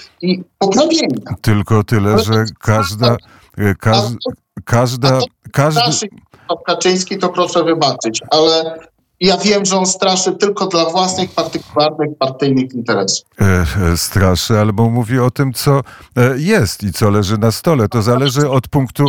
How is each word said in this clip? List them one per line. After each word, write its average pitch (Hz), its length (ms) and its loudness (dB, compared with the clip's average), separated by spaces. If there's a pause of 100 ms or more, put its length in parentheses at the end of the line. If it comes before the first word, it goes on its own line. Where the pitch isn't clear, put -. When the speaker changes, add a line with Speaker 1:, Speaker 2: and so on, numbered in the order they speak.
(220)
Speaker 1:
i 185 220 -2 (140)
poprawienia. 254 840 0
Speaker 2:
Tylko 107 420 2
tyle, 104 300 0
Speaker 1:
Ale 110 100 4
Speaker 2:
że 107 100 -2
Speaker 1:
to 110 60 2
jest 110 200 -4
Speaker 2:
każda, 107 460 0
Speaker 1:
standard. 117 180 0 (340)
Speaker 2:
e, 101 180 0
każ-, 113 220 2
Speaker 1:
A 120 40 2 (280)
to, - 20 -10 (340)
Speaker 2:
każda, 123 420 0 (100)
Speaker 1:
a - 20 2
to 123 60 0 (260)
Speaker 2:
każdy 151 300 0
Speaker 1:
straszy 214 260 -2 (600)
Kaczyński, 185 500 -2
to 180 120 -2
proszę 175 340 0
wybaczyć, 143 580 -2 (100)
ale 160 480 0 (400)
ja 185 180 2
wiem, 202 280 0
że 190 120 0
on 190 80 0
straszy 185 460 0
tylko 202 360 -2
dla 170 180 0
własnych, 185 460 -2
partykularnych, 151 800 -2 (100)
partyjnych 135 540 0
interesów. 110 520 -4 (160)
Speaker 2:
E, 92 240 4 (260)
e, 85 60 0
straszy, 95 640 2
ale 107 140 2
bo 117 160 2
mówi 120 300 0
o 123 120 2
tym, 135 220 -2
co, 139 260 2 (380)
e, 123 200 4
jest 151 460 0
i 101 100 -2
co 110 160 2
leży 104 280 2
na 110 140 2
stole. 123 380 2
To 117 120 0
zależy 127 480 0
od 131 180 0
punktu, 139 420 0